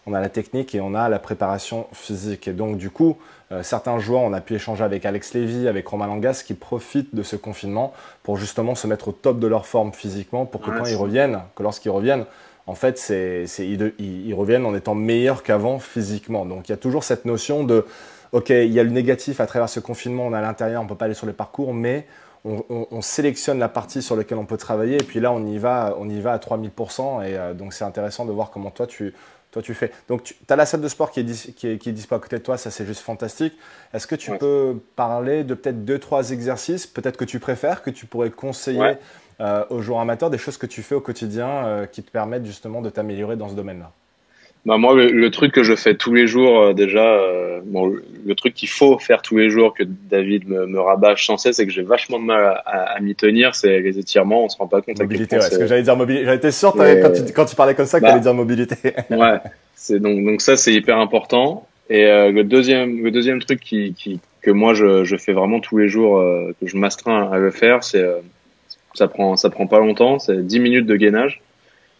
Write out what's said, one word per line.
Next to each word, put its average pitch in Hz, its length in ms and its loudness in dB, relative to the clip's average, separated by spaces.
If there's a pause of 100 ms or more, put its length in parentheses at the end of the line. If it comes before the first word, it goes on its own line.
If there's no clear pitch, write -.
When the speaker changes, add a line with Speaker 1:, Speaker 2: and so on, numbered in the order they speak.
Speaker 1:
on 104 80 -8
a 98 60 -2
la 98 80 -4
technique 127 480 -8
et 101 40 -4
on 98 140 -8
a 113 140 -2
la 104 100 -2
préparation 101 760 -6
physique. 101 540 -12
Et 98 60 -8
donc, 107 260 -6
du 95 100 -12
coup, 160 300 0 (320)
euh, 92 140 -10
certains 120 340 -6
joueurs, 117 240 -2
on 110 100 -2
a 95 80 -6
pu 113 140 -10
échanger 107 300 -6
avec 98 200 -4
Alex 101 300 -8
Lévy, 120 320 -4
avec 98 220 -4
Romain 104 180 -8
Langas, 107 400 -6
qui 107 80 -10
profitent - 580 -8
de 104 120 -8
ce - 100 -12
confinement 104 580 -8 (300)
pour 101 140 -6
justement 110 400 -6
se - 100 -10
mettre 107 220 -6
au 101 40 -10
top 120 280 -2
de 113 80 0
leur 110 180 -2
forme 107 260 -4
physiquement, 101 540 -10
pour 110 140 -14
que - 100 -10
Speaker 2:
Ouais, 113 80 -6
Speaker 1:
quand 117 60 -6
ils 120 60 -6
Speaker 2:
c'est 113 40 -4
ça. 101 60 -4
Speaker 1:
reviennent, 110 400 -2 (160)
que 101 80 -8
lorsqu'ils 104 260 -6
reviennent, 120 340 -2 (440)
en 92 60 -12
fait, 127 220 -2
c'est, 92 520 -6
c'est, 95 180 -10
ils, 101 320 -4
ils, 95 300 -10
ils 107 60 -6
reviennent 110 300 0
en 107 100 -2
étant 104 200 -4
meilleurs 117 480 0
qu'avant 117 380 0
physiquement. 104 680 -8
Donc, 92 220 -14
il - 40 -4
y - 20 -4
a 101 40 -12
toujours 135 260 -4
cette - 220 -4
notion 143 380 -4
de, 117 200 2 (460)
ok, - 180 -2
il 120 240 4
y 117 80 2
a 117 40 4
le 117 60 0
négatif 127 500 -2
à 113 60 0
travers 117 220 -4
ce 117 120 -10
confinement, 123 480 -8
on 113 40 -6
est 113 40 -6
à 107 40 -6
l'intérieur, 113 400 -6
on 110 60 -8
peut 101 80 -12
pas 98 120 -8
aller 110 80 -4
sur 110 120 -12
les 104 60 -8
parcours, 127 420 -8
mais 123 320 -4 (380)
on, 107 260 -8
on, 117 200 -8
on 113 120 -12
sélectionne 143 560 -4
la 117 100 -2
partie 120 320 -8
sur 120 160 -6
laquelle 110 220 -6
on 104 80 -10
peut 110 100 -8
travailler, 113 380 -4
et 143 100 0
puis 127 140 -8
là, 120 140 0
on 110 120 -6
y 107 140 -8
va, 117 400 -4
on 104 100 -10
y 104 120 -8
va 117 120 -4
à 113 60 -4
trois - 180 -8
mille 110 140 -10
pour 107 220 -12
cent, 131 280 -8
et, 95 160 -8
euh, 90 160 -10
donc 92 200 -16
c'est - 120 -10
intéressant 104 400 -10
de 110 80 -8
voir 104 180 -6
comment 98 200 -14
toi - 160 -8
tu, 104 260 -12 (380)
toi 113 100 -10
tu 110 140 -10
fais. 110 160 -6 (180)
Donc, 120 140 -6
tu, - 120 -20 (120)
t'as 139 100 2
la 151 100 4
salle 160 140 -4
de 151 80 -6
sport 147 220 -6
qui - 100 -8
est 120 40 -4
dis-, 117 300 -12
qui - 140 -10
est, 110 100 -6
qui 113 100 -12
est 117 40 -8
dispo 107 220 -8
à 110 60 -4
côté - 180 -10
de 113 40 -12
toi, 131 140 -6
ça - 140 -12
c'est 104 160 -12
juste 104 140 -12
fantastique. 117 540 -8 (380)
Est-ce 110 140 -10
que 160 100 -8
tu - 140 -12
Speaker 2:
Ouais. 202 80 -8
Speaker 1:
peux 139 380 -2 (200)
parler 123 480 -4
de 127 100 -6
peut-être 120 300 -8
deux, 139 140 -4
trois 135 320 -4
exercices, 127 560 -6
peut-être 123 300 -8
que - 80 -6
tu 127 140 -10
préfères, 143 440 -4
que - 80 -10
tu 123 160 -16
pourrais 117 240 -4
conseiller, 131 500 -8
Speaker 2:
Ouais. 127 180 0 (420)
Speaker 1:
euh, 104 300 -2
aux 123 100 -6
joueurs 117 200 -4
amateurs, 117 300 -2
des 131 80 -4
choses - 180 -12
que - 100 -12
tu - 160 -14
fais 143 140 -4
au 143 40 -2
quotidien, 117 480 -8
euh, 110 380 -6
qui - 160 -18
te - 80 -20
permettent 113 360 -6
justement 110 360 -14
de 110 80 -8
t'améliorer 107 460 -8
dans 104 140 -10
ce 98 40 -12
domaine-là ? 92 380 -12 (720)
Speaker 2:
Bah, 110 140 4
moi, 123 160 6
le, 127 160 8
le 117 220 4
truc - 200 2
que 127 120 6
je 110 100 6
fais 107 220 4
tous 120 180 -2
les 120 140 6
jours, 120 320 6
euh, 101 120 8
déjà, 101 320 4
euh, 92 600 2
bon, 95 220 -2
le, 98 180 -2 (200)
le 101 120 0
truc - 180 0
qu'il - 140 -10
faut 139 280 6
faire 113 240 2
tous - 160 -2
les 110 140 6
jours, 110 240 4
que - 80 -4
David 98 680 -2
me, 92 180 -2
me 95 120 -4
rabâche 98 480 4
sans 107 100 0
cesse 123 220 0
et 110 80 2
que 95 60 -6
j'ai 95 100 -4
vachement 117 380 0
de 117 40 -10
mal 110 200 2
à, 98 80 4 (120)
à, 101 140 -4 (180)
à 104 40 -6
m'y 101 160 -4
tenir, 113 400 4
c'est 95 240 4
les 95 180 -2
étirements. 101 460 2
On 107 40 -2
se - 80 -8
rend 95 120 -6
pas 95 120 2
compte 110 140 -8
à 101 40 -12
quel 104 80 0
Speaker 1:
Mobilité, 107 280 -2
Speaker 2:
point 117 40 4
Speaker 1:
ouais, 98 120 2
ce 95 60 0
Speaker 2:
c'est 92 40 2
Speaker 1:
que 90 60 2
j'allais 123 160 2
dire, 123 140 4
mobilité. 127 300 0
J'étais 131 260 2
sûr, 190 220 2
t'avais, 95 260 8
Speaker 2:
Et - 20 6
Speaker 1:
quand 92 80 8
tu, 87 220 0
quand 151 120 4
tu - 120 -10
parlais 135 180 6
comme 139 120 2
ça, 170 120 2
que 135 60 4
Speaker 2:
bah, 110 60 10
Speaker 1:
t'allais 127 100 8
dire 120 140 4
mobilité. 120 420 0 (240)
<laughs> 120 100 -8
Speaker 2:
ouais, 113 300 4 (340)
c'est - 240 -2
donc, 104 260 0
donc 107 160 2
ça, 139 160 6
c'est 117 160 2
hyper 110 240 4
important. 123 720 0 (240)
Et, 107 160 6
euh, 104 240 8
le 104 140 4
deuxième, 123 580 2
le 113 80 2
deuxième 123 300 0
truc 131 180 -4
qui, 104 360 -4
qui, 92 260 -10 (220)
que 101 100 4
moi, 110 220 6
je, 101 280 6
je 95 140 0
fais 98 160 -4
vraiment 98 260 2
tous 107 200 -2
les 104 100 6
jours, 104 300 4
euh, 87 420 0
que 92 80 -6
je 95 80 -6
m'astreins 101 560 0
à 95 60 0
le 95 120 4
faire, 120 320 4
c'est, - 160 0
euh, 90 220 0 (720)
ça 101 140 4
prend, 95 260 0
ça 92 160 2
prend - 160 -4
pas 107 140 6
longtemps, 120 400 4
c'est 95 260 0
dix 110 140 2
minutes 123 260 4
de 107 80 4
gainage 107 480 2 (560)